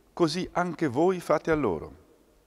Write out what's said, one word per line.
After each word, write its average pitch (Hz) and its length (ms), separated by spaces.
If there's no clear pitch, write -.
così 170 400
anche 170 360
voi 165 340
fate 156 300
a 156 40
loro. 104 480